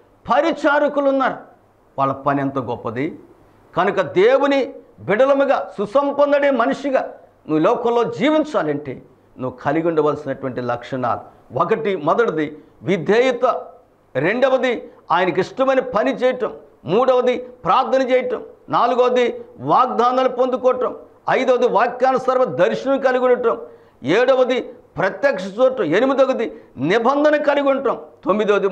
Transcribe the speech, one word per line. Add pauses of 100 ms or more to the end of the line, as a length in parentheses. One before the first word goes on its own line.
(320)
పరిచారకులు
ఉన్నారు. (600)
వాళ్ళ (140)
పని
ఎంత (120)
గొప్పది. (720)
కనుక
దేవుని (480)
బిడలముగా, (200)
సుసంపన్నుడే
మనిషిగా (460)
నువ్వు
లోకంలో (160)
జీవించాలంటే (460)
నువ్వు
కలిగి
ఉండవలసినటువంటి
లక్షణాలు. (400)
ఒకటి,
మొదటిది (420)
విధేయత, (720)
రెండవది (380)
ఆయనకి
ఇష్టమైన (160)
పని (100)
చేయటం, (400)
మూడవది (300)
ప్రార్థన
చేయటం, (280)
నాలుగవది (460)
వాగ్దానాలు
పొందుకోవటం, (460)
ఐదవది
వాక్యానుసార (180)
దర్శనం
కలిగి
ఉండటం, (640)
ఏడవది (400)
ప్రత్యక్ష (140)
చూడటం, (140)
ఎనిమిదవది (440)
నిబంధన (120)
కలిగి
ఉండటం, (280)
తొమ్మిదవది